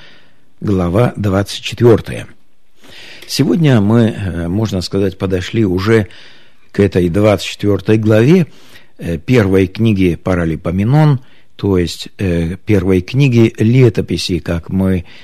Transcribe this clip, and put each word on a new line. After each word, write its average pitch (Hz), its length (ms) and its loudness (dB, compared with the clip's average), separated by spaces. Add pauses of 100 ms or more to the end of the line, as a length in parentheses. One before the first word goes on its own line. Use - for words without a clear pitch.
(600)
глава 95 560 0
двадцать 101 440 -4
четвертая. - 640 0 (1000)
Сегодня 147 540 2
мы, 110 300 2
э, 85 360 -6
можно 101 320 -4
сказать, 98 380 -4
подошли 92 480 -2
уже 98 420 0 (640)
к - 80 -6
этой 92 300 2
двадцать 101 380 0
четвертой 104 500 -2
главе, 113 500 2 (500)
э, 82 200 -6
первой 95 500 2
книги 95 480 0
Паралипоменон, 98 1040 0 (380)
то 101 200 0
есть, 85 300 -4 (100)
э, 85 380 -4 (100)
первой 92 360 2
книги 120 560 2
Летописи, 110 800 0
как 85 300 -6
мы 95 340 -2 (200)